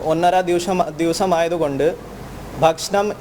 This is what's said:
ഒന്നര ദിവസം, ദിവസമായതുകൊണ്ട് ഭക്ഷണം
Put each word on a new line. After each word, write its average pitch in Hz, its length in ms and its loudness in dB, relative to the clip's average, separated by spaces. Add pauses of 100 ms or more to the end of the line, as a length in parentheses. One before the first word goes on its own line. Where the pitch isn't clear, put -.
ഒന്നര 175 360 2
ദിവസം, 175 560 0
ദിവസമായതുകൊണ്ട് 165 1000 0 (640)
ഭക്ഷണം 185 640 2